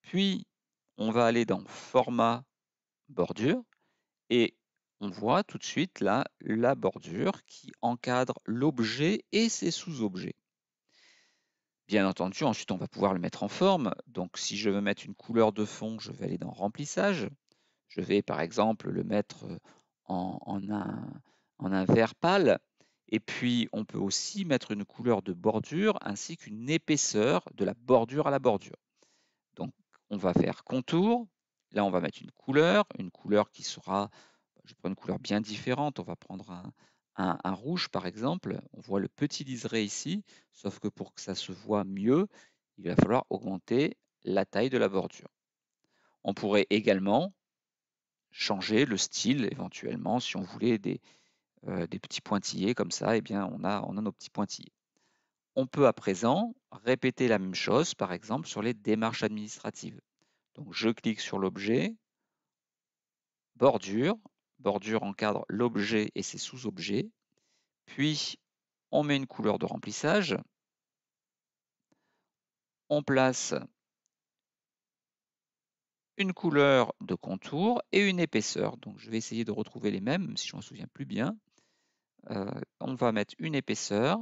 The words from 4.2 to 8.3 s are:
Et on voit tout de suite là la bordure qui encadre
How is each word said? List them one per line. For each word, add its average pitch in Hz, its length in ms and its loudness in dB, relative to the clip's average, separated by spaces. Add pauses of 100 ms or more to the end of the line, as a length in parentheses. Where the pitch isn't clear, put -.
Et 117 260 4 (440)
on 101 100 -6
voit 110 340 2
tout - 140 -12
de - 60 -12
suite - 360 -4
là 101 240 2 (160)
la 120 340 2
bordure 110 680 -4
qui - 260 -20 (120)
encadre 123 640 0